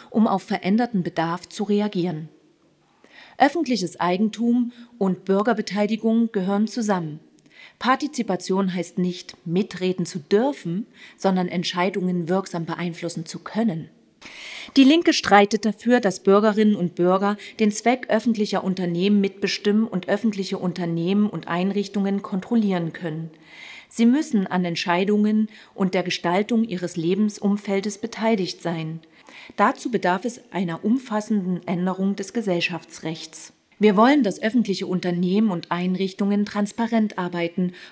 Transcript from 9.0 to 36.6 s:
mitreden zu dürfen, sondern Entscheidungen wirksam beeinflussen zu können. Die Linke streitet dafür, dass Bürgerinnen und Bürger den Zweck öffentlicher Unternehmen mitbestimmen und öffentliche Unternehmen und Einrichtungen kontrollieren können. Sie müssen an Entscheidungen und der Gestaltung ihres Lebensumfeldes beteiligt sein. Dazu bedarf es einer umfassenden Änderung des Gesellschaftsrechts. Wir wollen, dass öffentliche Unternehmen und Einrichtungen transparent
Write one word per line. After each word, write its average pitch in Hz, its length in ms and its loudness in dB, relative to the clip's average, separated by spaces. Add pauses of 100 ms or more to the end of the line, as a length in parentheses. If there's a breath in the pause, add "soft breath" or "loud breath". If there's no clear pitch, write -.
mitreden 180 600 -2
zu 170 140 -8
dürfen, 208 680 0 (300 loud breath)
sondern 185 300 0
Entscheidungen 180 840 -2
wirksam 180 360 -2
beeinflussen 165 600 -6
zu - 140 -12
können. 202 500 -2 (880 loud breath)
Die 277 80 10
Linke 320 300 6
streitet 202 520 4
dafür, 233 340 2
dass 190 220 0
Bürgerinnen 208 540 4
und 175 200 -2
Bürger 190 420 2 (220 loud breath)
den 214 120 4
Zweck 247 380 0
öffentlicher 208 540 0
Unternehmen 185 580 2
mitbestimmen 202 680 0
und - 220 -4
öffentliche 202 480 -2
Unternehmen 175 720 0
und - 180 -8
Einrichtungen 196 720 -2
kontrollieren 190 720 -2
können. 160 380 -8 (560 loud breath)
Sie - 180 2
müssen 247 420 2
an 185 180 0
Entscheidungen 208 840 2 (260 loud breath)
und 185 200 0
der 185 100 2
Gestaltung 196 600 0
ihres 180 340 -6
Lebensumfeldes 202 1000 0
beteiligt 214 600 -2
sein. 160 380 -6 (560 loud breath)
Dazu 254 360 2
bedarf 190 340 0
es 233 160 -8 (100)
einer 170 320 -4
umfassenden 208 840 -2
Änderung 185 480 -2
des 196 180 -8
Gesellschaftsrechts. 170 1200 -6 (240)
Wir 202 200 4
wollen, 262 260 6
dass 190 180 -2
öffentliche 202 460 0
Unternehmen 185 640 0
und 170 200 -6
Einrichtungen 190 760 0
transparent 214 720 -2